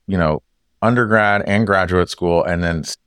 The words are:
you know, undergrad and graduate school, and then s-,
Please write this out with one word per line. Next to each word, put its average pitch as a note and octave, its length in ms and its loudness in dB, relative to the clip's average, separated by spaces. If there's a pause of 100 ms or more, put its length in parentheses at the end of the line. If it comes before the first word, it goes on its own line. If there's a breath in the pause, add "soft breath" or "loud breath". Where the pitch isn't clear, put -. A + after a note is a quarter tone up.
you F#2+ 100 -2
know, D#2 260 0 (380)
undergrad G#2+ 640 2
and G#2 180 0
graduate F2+ 440 0
school, E2+ 340 0
and F2 200 -2
then E2+ 160 -2
s-, - 280 -10